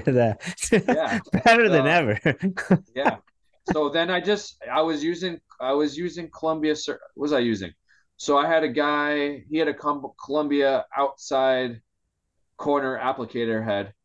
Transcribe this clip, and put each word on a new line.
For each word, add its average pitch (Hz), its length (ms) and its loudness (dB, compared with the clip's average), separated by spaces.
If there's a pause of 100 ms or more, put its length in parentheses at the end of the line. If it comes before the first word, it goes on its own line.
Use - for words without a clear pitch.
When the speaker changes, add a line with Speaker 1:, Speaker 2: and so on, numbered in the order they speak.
Speaker 1:
of 135 100 2
that. 117 260 2 (300)
<laughs> - 0 - (160)
Speaker 2:
Yeah. 247 320 0 (240)
Speaker 1:
Better 233 260 6
Than 147 160 4
Speaker 2:
Uh, 147 40 2
Speaker 1:
Ever. 165 1000 2
<laughs> - 80 -16
Speaker 2:
yeah. 135 220 0 (560)
So 151 160 2
then 165 200 0
I 180 120 0
just, 202 340 -2 (160)
I 151 100 2
was 156 220 0
using, 170 360 -4 (200)
I 131 140 -2
was 147 240 0
using 165 360 -8
Columbia, 156 420 -2
Cer-, - 240 -8 (160)
what - 80 -8
was 147 100 0
I 135 60 4
using? 104 320 -2 (460)
So 143 200 0
I 147 100 2
had 160 160 2
a 143 60 0
guy, 147 800 -2
he 156 80 -2
had 156 100 0
a 147 60 0
Com-, 147 320 -4 (180)
Columbia 143 600 0 (100)
outside 131 840 0 (760)
corner 139 400 0
applicator 117 680 -4
head 104 300 -4 (120)